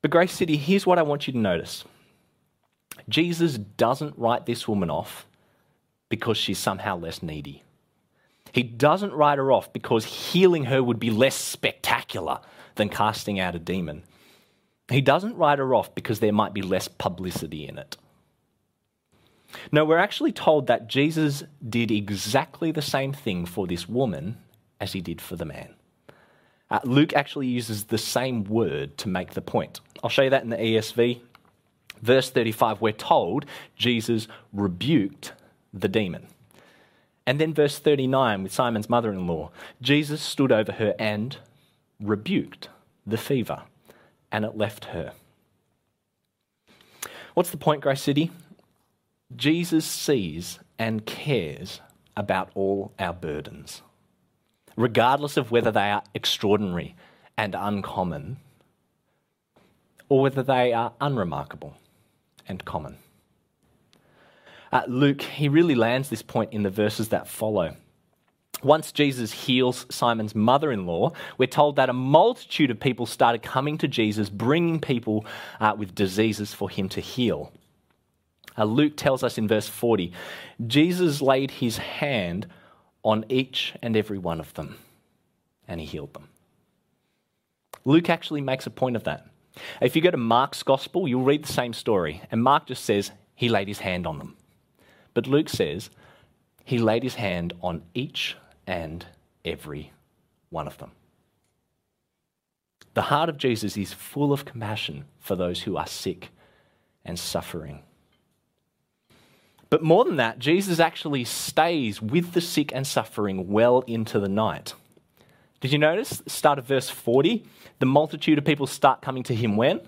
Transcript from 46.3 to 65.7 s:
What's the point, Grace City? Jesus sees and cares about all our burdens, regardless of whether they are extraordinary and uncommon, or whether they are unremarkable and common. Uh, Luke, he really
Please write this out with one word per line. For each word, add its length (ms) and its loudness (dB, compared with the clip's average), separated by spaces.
What's 160 0
the 60 -10
point, 240 0
Grace 200 0
City? 300 2
Jesus 500 2
sees 720 -4
and 260 -4
cares 760 -6
about 380 -2
all 420 -2
our 160 -4
burdens, 680 -10
regardless 600 2
of 140 -2
whether 200 4
they 200 2
are 120 -2
extraordinary 800 0
and 160 -2
uncommon, 840 -4
or 120 6
whether 200 2
they 320 2
are 260 -2
unremarkable 800 -4
and 180 -10
common. 320 -8
Uh, 140 2
Luke, 340 2
he 260 -2
really 280 6